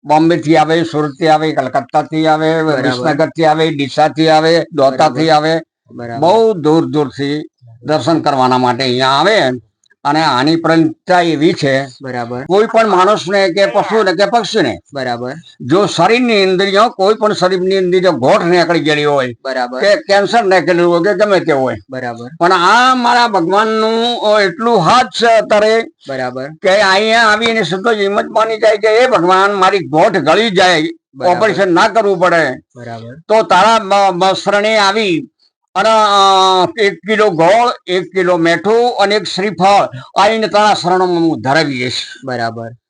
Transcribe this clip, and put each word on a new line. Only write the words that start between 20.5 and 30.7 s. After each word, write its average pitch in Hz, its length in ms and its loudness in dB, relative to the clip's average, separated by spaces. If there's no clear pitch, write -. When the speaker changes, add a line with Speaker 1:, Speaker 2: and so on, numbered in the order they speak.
Speaker 1:
હોય, 185 140 0
કે 202 120 0
ગમે 196 160 0
તે 160 120 -2
હોય, 131 240 -2
Speaker 2:
બરાબર. 123 380 -12
Speaker 1:
પણ 175 140 2
આ 214 420 2
મારા 240 340 2
ભગવાનનું, 220 920 -2
અ, 214 200 2
એટલું 220 380 0
હાથ 214 280 2
છે - 200 -4
અત્યારે 220 580 2
Speaker 2:
બરાબર. 131 400 -8
Speaker 1:
કે 160 200 -4
અહીંયા 208 520 2
આવીને 226 420 0
સંતોષ 190 340 -2
હિંમત 202 280 -2
માની 220 340 -2
જાય 220 180 2
કે, 208 100 -2
"એ 220 200 4
ભગવાન, 190 460 2
મારી 196 260 2
ગોઠ 160 340 0
ગળી 190 380 0
જાય, 180 340 2